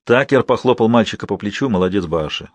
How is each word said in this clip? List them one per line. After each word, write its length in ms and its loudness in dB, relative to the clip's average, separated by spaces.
Такер 380 4
похлопал 460 2
мальчика 380 0
по 100 -4
плечу. 320 -4
«Молодец, 380 0
Бааши, 480 -6